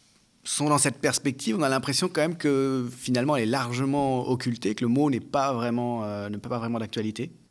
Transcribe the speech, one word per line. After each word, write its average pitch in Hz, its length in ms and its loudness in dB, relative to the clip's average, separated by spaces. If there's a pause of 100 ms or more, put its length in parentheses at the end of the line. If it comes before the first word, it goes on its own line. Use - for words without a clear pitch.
(420)
sont - 260 -2
dans 147 100 6
cette 127 200 2
perspective ? 135 580 0
On 170 60 0
a 139 60 4
l'impression 135 400 0
quand 180 140 0
même 165 140 0
que 135 520 2 (100)
finalement 127 380 2
elle 117 80 2
est - 20 2
largement 131 840 0
occultée, 120 460 -2
que 123 100 -2
le 120 40 2
mot 143 220 4
n'est 117 100 0
pas 139 320 0
vraiment, 120 500 -2
euh, 104 260 -6
n'est 104 100 -6
pas 123 200 -4
vraiment 113 220 -4
d'actualité. 110 500 -4 (200)